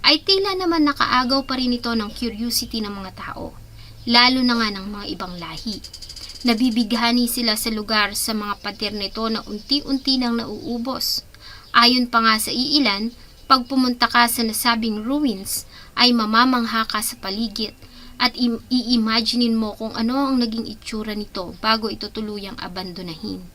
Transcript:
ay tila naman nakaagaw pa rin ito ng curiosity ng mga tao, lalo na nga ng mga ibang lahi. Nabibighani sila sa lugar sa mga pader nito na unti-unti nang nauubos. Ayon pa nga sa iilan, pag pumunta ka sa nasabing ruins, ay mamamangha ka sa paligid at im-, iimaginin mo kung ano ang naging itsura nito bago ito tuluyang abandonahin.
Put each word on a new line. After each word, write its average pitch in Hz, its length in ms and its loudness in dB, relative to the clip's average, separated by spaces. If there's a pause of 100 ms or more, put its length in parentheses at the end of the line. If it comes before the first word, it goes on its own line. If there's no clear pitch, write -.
ay 311 160 6
tila 392 320 2
naman 339 320 4
nakaagaw 269 560 2
pa 262 160 -4
rin 247 160 0
ito 240 160 -4
ng 220 240 0
curiosity 226 640 -4
ng 202 160 -4
mga 190 240 -10
tao, - 340 -10 (540)
lalo 247 340 6
na 247 140 4
nga 220 240 0
ng 190 80 -10
mga 208 260 -8
ibang 180 240 -8
lahi. 175 460 -8 (640)
Nabibighani 233 800 2
sila 233 320 -2
sa 226 160 -2
lugar 208 400 0
sa - 180 -2
mga 208 300 -2
pader 208 320 -6
nito 208 320 -6
na 220 180 -2
unti-unti 262 720 -2
nang 240 220 0
nauubos. 233 880 -4 (480)
Ayon 240 320 6
pa 226 160 4
nga 220 160 4
sa 165 160 -4
iilan, 233 560 2 (400)
pag 254 160 6
pumunta 254 400 2
ka 240 240 4
sa 233 160 0
nasabing 220 560 0
ruins, 240 640 -2 (320)
ay 247 160 6
mamamangha 226 720 2
ka 214 160 -2
sa - 160 -6
paligid 214 560 -6 (420)
at 247 220 2
im-, 233 320 0
iimaginin 233 880 2
mo 214 160 -2
kung 220 240 -6
ano 262 320 2
ang 262 80 4
naging 226 320 -2
itsura 214 480 -6
nito 190 400 -8
bago 220 320 2
ito - 180 -10
tuluyang 208 540 -8
abandonahin. 185 800 -8 (120)